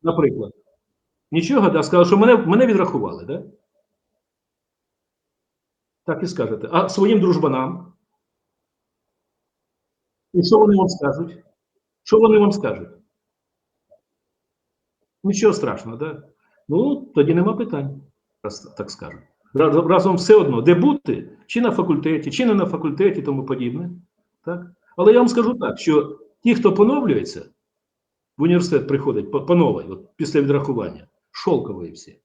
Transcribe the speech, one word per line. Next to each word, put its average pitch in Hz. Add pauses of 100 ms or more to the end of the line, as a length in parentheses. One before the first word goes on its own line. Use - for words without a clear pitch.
Наприклад. 143 (760)
Нічого, 180
да? 156
Сказали, 175
що 196
мене, 226
мене 208
відрахували, 117
да? 170 (2500)
Так 156
і 170
скажете. 110
А 185
своїм 202
дружбанам? 151 (2500)
І 180
що 214
вони 208
вам 185
скажуть? 143 (600)
Що 220
вони 220
вам 202
скажуть? 87 (2250)
Нічого 202
страшного, 117
да? 151 (440)
Ну, 240 (200)
тоді 151
нема 190
питань, 143 (420)
раз - (180)
так 101
скажу. - (360)
Раз-, 156
разом 180
все 214
одно, 139
де 170
бути, 262 (100)
чи 240
на 240
факультеті, 156
чи 247
не 226
на 196
факультеті, 165
тому 135
подібне. 127 (560)
Так? 175 (320)
Але 208
я 240
вам 247
скажу 240
так, -
що - (240)
ті, 233
хто 185
поновлюється, 208 (920)
в 139
університет 170
приходить 139
по, 143
по 175
новій, 143
от -
після 147
відрахування, 139 (240)
шовкові 98
всі. -